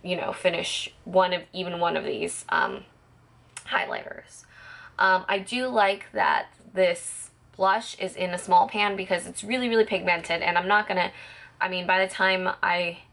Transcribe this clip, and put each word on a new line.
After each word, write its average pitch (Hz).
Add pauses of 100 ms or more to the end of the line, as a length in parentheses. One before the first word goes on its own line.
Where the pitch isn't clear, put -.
you 180
know, -
finish - (140)
one 180
of, 175 (100)
even 180
one 170
of -
these, -
um, - (800)
highlighters. - (540)
Um, 190
I 196
do 240
like 202
that - (280)
this - (240)
blush 196
is 190
in 180
a 180
small 180
pan 208
because 190
it's -
really, 247
really 226
pigmented, 175
and 175
I'm 185
not 208
gonna, 185 (480)
I 185
mean, 180
by 190
the -
time 185 (140)
I 175 (140)